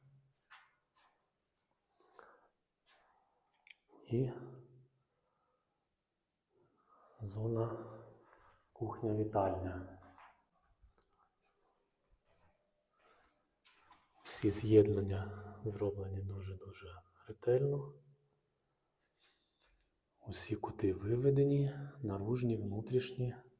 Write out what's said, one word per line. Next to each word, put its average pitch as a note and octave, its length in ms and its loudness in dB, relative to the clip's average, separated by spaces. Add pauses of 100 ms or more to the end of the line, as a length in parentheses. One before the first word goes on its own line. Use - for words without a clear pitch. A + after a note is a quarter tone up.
(4000)
і B2 240 2 (3000)
зона A2+ 540 -2 (960)
кухня-вітальня. G2+ 1300 -2 (4000)
Всі - 260 0
з'єднання G2 800 6 (340)
зроблені G2 580 -2
дуже-дуже F#2+ 800 -10 (260)
ретельно. C3+ 640 2 (2250)
Усі - 280 -4
кути - 360 -2
виведені, C#3 800 4 (300)
наружні, A2 540 0
внутрішні. A2+ 760 -2 (260)